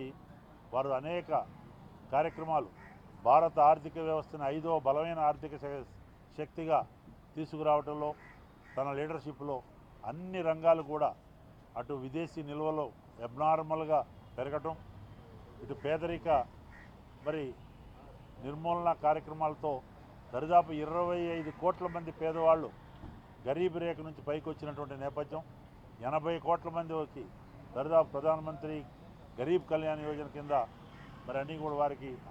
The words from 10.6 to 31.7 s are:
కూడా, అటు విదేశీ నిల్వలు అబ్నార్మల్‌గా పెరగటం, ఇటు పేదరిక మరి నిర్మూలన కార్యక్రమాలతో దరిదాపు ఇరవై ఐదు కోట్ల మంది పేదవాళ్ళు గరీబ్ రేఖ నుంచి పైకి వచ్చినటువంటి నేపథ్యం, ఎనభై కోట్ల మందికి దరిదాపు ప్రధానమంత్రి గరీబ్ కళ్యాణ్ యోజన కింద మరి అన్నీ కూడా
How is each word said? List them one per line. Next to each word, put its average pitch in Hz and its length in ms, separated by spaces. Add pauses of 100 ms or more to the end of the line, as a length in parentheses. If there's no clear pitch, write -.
కూడా, 147 280 (640)
అటు 120 180
విదేశీ 147 480
నిల్వలు 151 440 (380)
అబ్నార్మల్‌గా 156 760 (320)
పెరగటం, 143 420 (880)
ఇటు - 240
పేదరిక 160 440 (960)
మరి 151 200 (1000)
నిర్మూలన 165 480 (120)
కార్యక్రమాలతో 151 680 (580)
దరిదాపు 160 420
ఇరవై 175 480 (160)
ఐదు 156 240
కోట్ల 175 260
మంది 165 260
పేదవాళ్ళు 160 580 (720)
గరీబ్ 165 340
రేఖ 165 220
నుంచి 156 220
పైకి 151 260
వచ్చినటువంటి 147 560
నేపథ్యం, 147 380 (600)
ఎనభై 151 360
కోట్ల 165 360
మందికి 160 480 (480)
దరిదాపు 156 420
ప్రధానమంత్రి 156 640 (600)
గరీబ్ 151 320
కళ్యాణ్ 156 360
యోజన 151 300
కింద 147 200 (680)
మరి 127 140
అన్నీ 147 200
కూడా 151 180